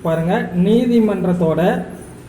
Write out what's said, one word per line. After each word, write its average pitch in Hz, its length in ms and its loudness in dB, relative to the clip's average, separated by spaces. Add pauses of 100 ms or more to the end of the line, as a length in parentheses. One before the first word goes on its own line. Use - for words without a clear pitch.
பாருங்க, 165 520 -2
நீதிமன்றத்தோட 185 1080 2 (680)